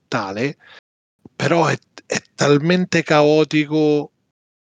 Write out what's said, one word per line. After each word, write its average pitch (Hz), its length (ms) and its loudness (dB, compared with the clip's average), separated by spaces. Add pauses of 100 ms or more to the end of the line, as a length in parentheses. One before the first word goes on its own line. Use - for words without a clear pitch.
tale, 110 500 -6 (800)
però 151 320 0
è, 135 100 -4 (300)
è - 160 -6 (140)
talmente 165 680 0
caotico 151 1080 0 (540)